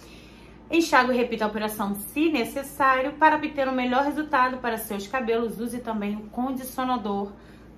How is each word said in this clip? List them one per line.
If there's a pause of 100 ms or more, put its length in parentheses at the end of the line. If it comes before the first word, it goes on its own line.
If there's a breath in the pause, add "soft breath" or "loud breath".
(720 loud breath)
Enxague
e
repita
a
operação
se
necessário
para
obter
o
melhor
resultado
para
seus
cabelos.
Use
também
o
condicionador (460 loud breath)